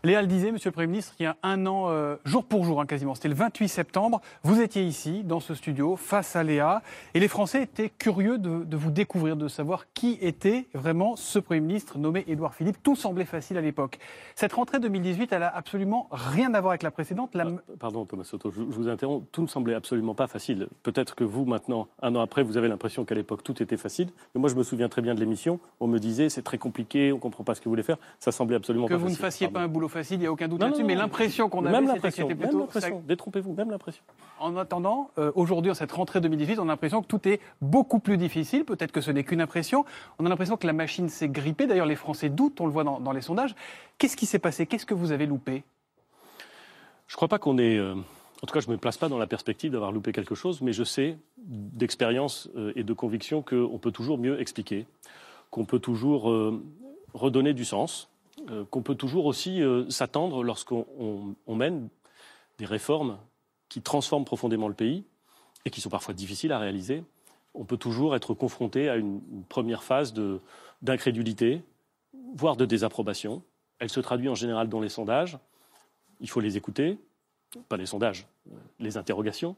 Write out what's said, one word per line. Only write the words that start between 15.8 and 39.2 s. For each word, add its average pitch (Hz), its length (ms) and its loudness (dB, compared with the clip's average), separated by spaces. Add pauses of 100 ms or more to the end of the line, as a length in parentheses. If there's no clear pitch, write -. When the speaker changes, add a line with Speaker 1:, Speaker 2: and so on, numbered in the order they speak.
Speaker 1:
rien 143 460 0
à 196 60 6
voir 185 100 4
avec 170 100 0
la 160 80 0
précédente. 185 460 -4
La 170 100 2
Speaker 2:
Ah, 175 340 -6
pardon, 110 260 -4
Thomas 92 180 -8
Soto, 101 260 -6
je, 92 80 -8
je 117 180 -4
vous 117 120 0
interromps. 127 440 -2
Tout 165 120 0
ne 156 40 0
semblait 117 280 0
absolument 110 400 0
pas 135 100 2
facile. 101 420 -4 (140)
Peut-être 143 320 0
que 123 100 0
vous, 113 220 0
maintenant, 117 440 0 (120)
un 120 140 2
an 120 60 4
après, 123 200 2
vous 113 160 2
avez 117 120 4
l'impression 110 360 -2
qu'à - 80 -4
l'époque, 107 300 -2
tout 120 180 -4
était 110 160 0
facile. 175 320 -2 (240)
Mais 127 80 0
moi, 143 80 4
je 123 60 0
me 127 80 4
souviens 120 260 0
très 120 140 0
bien 120 100 2
de 107 60 0
l'émission. 113 400 0 (200)
On 120 60 0
me 117 140 4
disait, « 113 300 2
C'est 127 120 -4
très - 160 -6
compliqué, 139 560 2
on 131 60 -2
comprend 117 240 -6
pas 117 100 0
ce - 80 -4
que - 40 -12
vous 113 60 2
voulez 113 120 2
faire. » 165 140 0 (220)
Ça 123 120 2
semblait 120 240 0
absolument 117 320 0
Speaker 1:
Que 175 60 2
Speaker 2:
pas 170 40 2
Speaker 1:
vous 170 60 0
ne 180 60 0
Speaker 2:
facile. 175 120 -2
Speaker 1:
fassiez 185 260 -2
Speaker 2:
Pardon. 180 120 -4
Speaker 1:
pas 175 60 0
un - 20 -2
boulot 160 240 -2
facile, 165 240 -4
il 180 60 -2
n'y 170 40 0
a 160 60 0
aucun 160 160 -2
doute 170 140 -2
Speaker 2:
Non, 226 60 4
Speaker 1:
là-dessus, 285 160 2
Speaker 2:
non, 214 40 2
Speaker 1:
mais 185 80 4
Speaker 2:
non. 190 60 2
Speaker 1:
l'impression 220 480 2
qu'on 180 120 0
Speaker 2:
Même 180 140 4
Speaker 1:
avait, 269 120 6
c'était - 20 4
que 247 60 4
Speaker 2:
l'impression, 175 340 -2
Speaker 1:
c'était 147 100 -2
Speaker 2:
même 196 80 0
Speaker 1:
plutôt 294 120 4
Speaker 2:
l'impression. 196 400 -2
Speaker 1:
ça. 160 80 -12
Speaker 2:
Détrompez-vous, 190 440 -2
même 208 200 -2
l'impression. 190 300 -10 (380)
Speaker 1:
En 170 160 -4
attendant, 185 600 0
euh, 151 180 2
aujourd'hui, 175 340 4
en 185 40 2
cette 156 180 -4
rentrée 180 300 0
deux 165 80 4
mille 156 100 2
dix-huit, 190 200 0
on 185 40 0
a 165 40 0
l'impression 156 340 0
que - 60 -10
tout 202 200 0
est 202 140 4 (180)
beaucoup 208 400 6
plus 202 160 4
difficile. 170 480 2
Peut-être 165 300 -2
que - 80 2
ce 151 100 -2
n'est 139 140 2